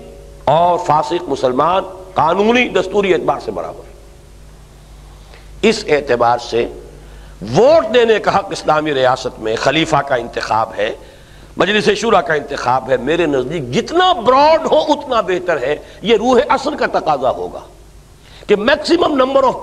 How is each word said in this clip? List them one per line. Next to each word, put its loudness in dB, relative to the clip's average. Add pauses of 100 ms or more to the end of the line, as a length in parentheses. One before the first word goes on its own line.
(480)
और 2
फासिक -2
मुसलमान 0 (340)
कानूनी 2
दस्तूरी 0
एतबार -2
से -8
बराबर -10
है। -20 (1800)
इस -4
एतबार 0
से -4 (760)
वोट 4
देने 2
का -2
हक 0
इस्लामी 0
रियासत 0
में -4
खलीफा 0
का -2
इंतखाब -4
है, -6 (420)
मजलिस 2
शुरा 2
का 0
इंतखाब -2
है, 4
मेरे 0
नजदीक -2
जितना 0
ब्रॉड 4
हो 2 (160)
उतना -2
बेहतर -2
है। -4 (220)
यह 4
रूह 2 (100)
असल -2
का -2
तकाजा -2
होगा -6 (880)
कि 4
maximum 0
number 2
of 2